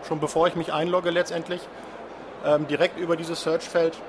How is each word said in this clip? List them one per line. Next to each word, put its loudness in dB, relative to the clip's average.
schon -2
bevor 4
ich 2
mich -2
einlogge 2
letztendlich, -2
ähm, 4
direkt 2
über 2
dieses -6
Search-Feld 2